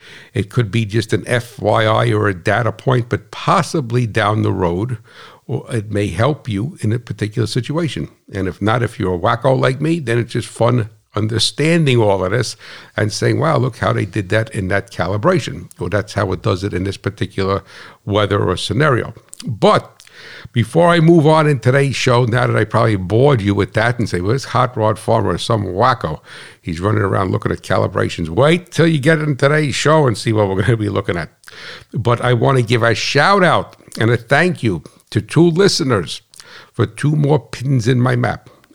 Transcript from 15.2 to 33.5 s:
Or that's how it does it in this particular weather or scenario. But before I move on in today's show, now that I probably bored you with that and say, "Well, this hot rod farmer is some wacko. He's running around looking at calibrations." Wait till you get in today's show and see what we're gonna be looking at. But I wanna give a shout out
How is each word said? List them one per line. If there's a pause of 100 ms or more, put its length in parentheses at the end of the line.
Or
that's
how
it
does
it
in
this
particular (420)
weather
or
scenario. (280)
But (500)
before
I
move
on
in
today's
show,
now
that
I
probably
bored
you
with
that
and
say,
"Well,
this
hot
rod
farmer
is
some
wacko. (400)
He's
running
around
looking
at
calibrations."
Wait
till
you
get
in
today's
show
and
see
what
we're
gonna
be
looking
at. (600)
But
I
wanna
give
a
shout
out (240)